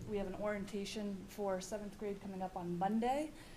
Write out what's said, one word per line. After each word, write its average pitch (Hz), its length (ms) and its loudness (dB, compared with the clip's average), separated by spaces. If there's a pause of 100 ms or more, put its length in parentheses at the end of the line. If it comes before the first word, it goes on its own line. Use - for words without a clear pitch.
we 208 80 2
have 196 80 2
an 180 160 -2
orientation 202 760 0 (120)
for 190 340 2
seventh 202 380 -4
grade 202 240 -2
coming 190 180 -4
up 185 140 -2
on 175 240 0
Monday, 240 500 4 (280)